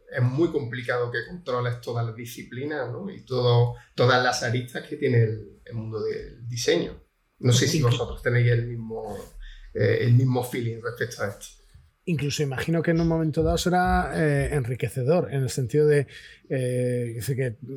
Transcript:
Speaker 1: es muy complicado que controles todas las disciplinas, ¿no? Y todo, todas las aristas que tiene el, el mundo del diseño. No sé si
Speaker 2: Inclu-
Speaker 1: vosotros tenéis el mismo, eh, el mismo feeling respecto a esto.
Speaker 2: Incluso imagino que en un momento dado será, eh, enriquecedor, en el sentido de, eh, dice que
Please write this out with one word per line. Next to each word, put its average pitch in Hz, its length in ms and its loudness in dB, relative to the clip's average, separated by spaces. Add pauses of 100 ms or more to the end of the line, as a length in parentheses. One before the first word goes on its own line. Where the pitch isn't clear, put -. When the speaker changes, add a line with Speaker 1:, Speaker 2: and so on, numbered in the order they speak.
(140)
Speaker 1:
es 131 80 0
muy 147 300 2
complicado 123 580 -2
que 120 160 -2
controles 123 540 -4
todas 117 260 -4
las 110 80 -6
disciplinas, 123 800 -8
¿no? 190 180 -8
Y - 140 -14
todo, 120 500 4 (200)
todas 127 280 4
las - 200 0
aristas 123 440 -4
que - 100 -10
tiene 123 260 4
el, 107 420 -2
el 113 100 -14
mundo 110 280 -8
del - 440 -8
diseño. 123 560 -2 (360)
No 123 140 2
sé 131 140 4
si 160 140 2
Speaker 2:
Inclu- 143 40 4
Speaker 1:
vosotros - 380 0
tenéis 120 300 4
el 117 140 2
mismo, 113 500 -8 (560)
eh, 110 300 2
el 120 100 4
mismo 123 320 4
feeling 117 380 -6
respecto 117 400 -6
a 104 60 -2
esto. - 180 -12 (580)
Speaker 2:
Incluso 147 380 -2
imagino 147 400 0
que 170 80 0
en 165 100 2
un 170 60 2
momento 160 380 0
dado 165 120 2
será, 180 600 2
eh, 143 400 2
enriquecedor, 131 760 0
en 139 120 0
el 123 60 -2
sentido 147 360 2
de, 143 220 4 (400)
eh, 123 640 -2
dice 117 220 -4
que 123 220 -2 (180)